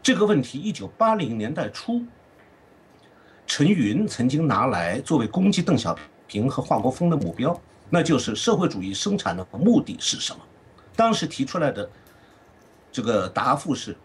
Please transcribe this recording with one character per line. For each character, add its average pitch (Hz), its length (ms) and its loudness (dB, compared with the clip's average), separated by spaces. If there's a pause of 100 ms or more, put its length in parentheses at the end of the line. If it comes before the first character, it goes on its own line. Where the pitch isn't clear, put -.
这 262 120 4
个 190 100 2
问 202 160 4
题 - 180 -6
一 196 140 -4
九 101 140 -10 (100)
八 220 200 4
零 117 200 -4
年 110 160 -4
代 156 160 -4
初， 240 340 -4 (1400)
陈 151 220 2
云 165 400 2
曾 120 180 -2
经 151 200 2
拿 120 220 2
来 90 320 -2
作 156 180 0
为 110 80 2
攻 185 260 2
击 180 80 2
邓 165 160 2
小 87 180 -2 (320)
平 110 220 -2
和 - 140 -2
华 - 160 0
国 - 120 0
锋 175 200 0
的 156 60 2
目 110 160 -2
标， 156 280 -2 (300)
那 170 120 4
就 147 160 4
是 110 160 -2
社 214 220 2
会 180 120 2
主 95 140 -4
义 98 120 -6
生 202 240 -2
产 - 180 -4
的 92 160 -8
目 170 300 4
的 - 180 -8
是 - 180 -4
什 - 140 -6
么？ - 60 -16 (560)
当 226 180 4
时 170 140 0
提 - 180 -4
出 175 140 -6
来 147 120 2
的 104 200 -8 (1000)
这 123 120 -6
个 104 260 2
答 127 260 0
复 143 200 -2
是 - 200 -8 (100)